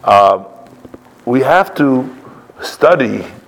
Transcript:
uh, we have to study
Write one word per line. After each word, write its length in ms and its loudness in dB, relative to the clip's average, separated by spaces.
uh, 400 2
we 160 -2
have 360 0
to 380 -2
study 640 -2